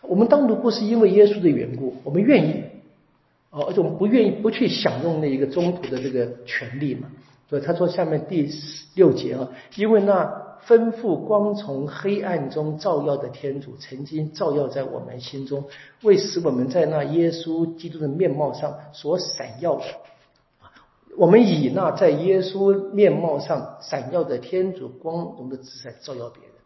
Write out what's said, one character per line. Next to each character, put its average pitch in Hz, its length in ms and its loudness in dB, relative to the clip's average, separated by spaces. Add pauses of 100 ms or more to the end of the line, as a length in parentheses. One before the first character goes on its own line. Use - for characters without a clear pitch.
我 - 140 -2
们 226 120 6
当 294 200 6
奴 220 80 4
仆 233 140 0
是 214 160 -2
因 226 140 0
为 208 100 8
耶 202 160 8
稣 202 160 2
的 175 80 6
缘 120 260 -2
故， 127 280 -6
我 143 80 -8
们 175 100 2
愿 214 260 4
意， 160 160 -4 (840)
哦， 143 180 -4
而 185 60 -4
且 208 80 2
我 160 80 0
们 - 80 -8
不 190 80 0
愿 220 220 6
意， - 20 2
不 220 220 -2
去 233 160 0
享 123 360 -2
用 165 160 -2
那 151 80 -2
一 135 100 -2
个 135 100 0
中 175 260 0
途 180 160 -8
的 127 120 -6
这 135 100 -6
个 120 180 -2 (160)
权 123 340 -8
利 147 140 -2
嘛。 - 160 -10 (420)
所 143 80 -2
以 - 20 -6
他 170 120 -2
说 180 160 0
下 175 160 -2
面 156 240 -4
第 151 200 -2 (460)
六 175 160 6
节 127 240 -4
啊 127 140 -8 (260)
，“因 214 160 2
为 220 80 8
那 - 680 0
吩 233 280 6
咐 196 320 -2
光 208 280 2
从 139 320 -8
黑 202 360 -4
暗 165 280 -4
中 151 280 -4
照 156 280 -2
耀 139 120 0
的 123 100 -6
天 135 320 -8
主， - 180 -16
曾 135 280 -14
经 156 260 -6
照 160 240 -2
耀 139 140 -2
在 131 160 -6
我 127 160 -10
们 120 180 -14
心 135 260 -12
中， 139 200 -6 (360)
为 208 140 6
使 - 240 -2
我 165 100 0
们 127 200 0
在 170 160 2
那 151 180 -2
耶 165 260 2
稣 165 460 -4
基 170 140 -14
督 156 100 -14
的 151 80 -4
面 156 260 0
貌 139 200 -2
上 147 200 -6 (200)
所 165 260 -2
闪 117 400 -10
耀 160 160 0
的。” - 80 -8 (1300)
我 185 100 8
们 220 180 10
以 151 300 2
那 180 160 0
在 180 180 4
耶 180 320 2
稣 196 500 0
面 202 200 6
貌 160 260 -2
上 147 440 -6
闪 135 320 -8
耀 170 100 0
的 127 140 -4
天 185 360 -4
主 127 140 -12
光 170 500 -10
荣 127 120 -14
的 131 80 -10
子 - 280 -20
来 117 160 -16
照 135 140 -14
耀 120 140 -12
别 - 140 -20
人。 - 100 -20 (120)